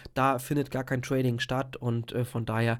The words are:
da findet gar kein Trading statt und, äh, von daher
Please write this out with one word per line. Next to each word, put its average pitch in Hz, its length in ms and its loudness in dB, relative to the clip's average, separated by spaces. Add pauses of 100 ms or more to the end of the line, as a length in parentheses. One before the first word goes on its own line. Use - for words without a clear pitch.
(140)
da 131 240 2
findet 139 320 0
gar 131 140 -2
kein 131 180 -2
Trading 127 360 2
statt 131 380 -2
und, 117 360 -2
äh, 123 120 0
von 117 200 -4
daher 113 360 2